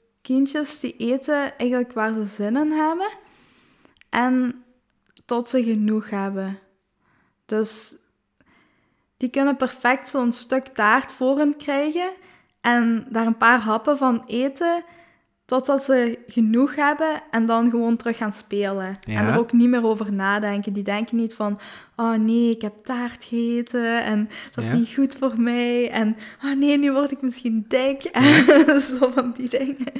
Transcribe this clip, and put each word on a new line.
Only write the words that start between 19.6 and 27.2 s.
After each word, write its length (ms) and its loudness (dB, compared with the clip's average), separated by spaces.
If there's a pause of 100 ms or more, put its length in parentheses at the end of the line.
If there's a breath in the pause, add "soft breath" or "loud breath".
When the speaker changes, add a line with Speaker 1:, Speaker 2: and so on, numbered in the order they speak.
Speaker 1:
meer 160 2
over 280 -2
nadenken. 600 -2
Die 100 -6
denken 340 -4
niet 180 -2
van, 260 -4 (360 loud breath)
"Oh 180 0
nee, 360 2
ik 120 -2
heb 100 -6 (120)
taart 400 -8
gegeten 800 -2
en 240 0 (260 loud breath)
dat 100 -6
is 60 -4
Speaker 2:
Ja. 60 2
Speaker 1:
niet 180 2
goed 260 0
voor 200 0
mij." 500 0
En, 260 0 (280 loud breath)
"Oh 120 -2
nee, 220 4
nu 140 2
word 180 0
ik 120 -6